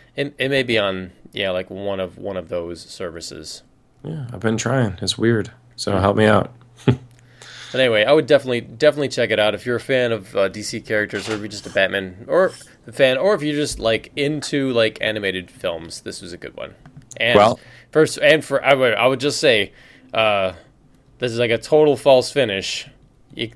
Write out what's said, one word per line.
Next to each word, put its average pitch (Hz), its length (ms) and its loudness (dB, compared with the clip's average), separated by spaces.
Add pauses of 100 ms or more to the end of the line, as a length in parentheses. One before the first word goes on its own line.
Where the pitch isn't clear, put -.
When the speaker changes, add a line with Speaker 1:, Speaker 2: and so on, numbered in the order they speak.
(160)
Speaker 1:
it, 139 220 -6
it 127 120 -2
may 135 140 0
be 117 140 -2
on, 95 340 -4 (220)
yeah, 101 180 -4
like, 92 180 -4
one 98 300 -6
of, 90 180 -8
one 98 200 -10
of 85 100 -12
those 85 340 -8
services. 82 840 -14 (420)
Speaker 2:
Yeah, 156 260 -10
I've 110 80 -12
been 110 180 -2
trying. 117 440 -2
It's 95 160 -6
weird. 113 340 0 (240)
So 101 220 -2
help 98 180 2
me 107 100 4
out. 104 280 4 (320)
<laughs> 127 100 4 (800)
Speaker 1:
But 127 60 -2
anyway, 113 240 4
I 120 80 6
would 151 140 4
definitely, 127 340 2
definitely 135 480 0
check 117 240 -2
it 107 80 2
out 104 160 2
if 98 100 -8
you're 120 120 -2
a - 20 -2
fan 127 320 0
of, 101 240 -6
uh, 98 140 2
D 104 120 -12
C 107 200 -8
characters, 104 480 -4
or 110 60 -2
if 104 40 -6
you're 104 80 -10
just 104 180 -14
a - 40 -14
Batman 95 580 -2
or 175 240 2 (340)
a 120 60 -18
fan, 131 260 2
or 190 160 2
if 160 80 -2
you're 151 140 -4
just, 147 240 -4
like, 113 380 -2
into, 143 560 -2
like, 113 260 2
animated 101 500 -4
films. 85 520 -10
This 95 200 -14
was 87 120 -16
a 90 40 -14
good - 200 -16
one. 71 180 -14 (400)
And 117 220 4
Speaker 2:
Well 107 220 6 (320)
Speaker 1:
first, - 260 2
and 147 260 4
for, 139 180 -2
I 139 120 6
would, 127 220 2
I 113 120 2
would 131 140 0
just 143 180 -2
say, 113 320 2 (420)
uh, 104 380 2 (680)
this 123 120 -2
is, 113 80 -4
like, 120 120 0
a 117 60 0
total 151 380 4
false 127 340 4
finish. 104 600 -4 (440)
You, - 220 -10